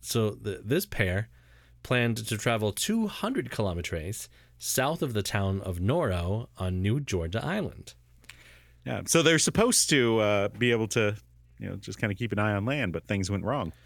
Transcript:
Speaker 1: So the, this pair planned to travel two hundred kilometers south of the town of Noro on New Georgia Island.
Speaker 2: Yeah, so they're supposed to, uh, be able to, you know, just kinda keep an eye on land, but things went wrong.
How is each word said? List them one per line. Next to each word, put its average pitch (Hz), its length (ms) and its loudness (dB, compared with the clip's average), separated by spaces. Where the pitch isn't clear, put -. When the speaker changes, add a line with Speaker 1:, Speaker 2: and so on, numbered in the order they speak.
Speaker 1:
So 110 300 0
the, 104 340 -8
this 143 220 0
pair 95 420 -2
planned 117 340 2
to 107 120 -2
travel 107 340 0
two 220 340 0
hundred 220 440 -4
kilometers 87 800 -4
south 143 440 -2
of 135 100 -2
the 107 100 0
town 95 380 0
of 90 180 -6
Noro 101 720 0
on 92 240 -2
New 113 180 0
Georgia 101 440 -2
Island. 180 500 -6
Speaker 2:
Yeah, 113 220 -4
so 165 160 4
they're 160 160 6
supposed 226 520 4
to, 117 280 6
uh, 104 300 4
be 120 240 2
able 113 160 2
to, 104 260 2
you 104 100 -8
know, 95 80 -8
just 101 240 -12
kinda 104 140 0
keep 113 180 -4
an 104 60 0
eye 107 160 2
on 101 100 0
land, 123 280 -2
but 85 140 -8
things 98 240 -2
went 92 140 -2
wrong. 110 280 -4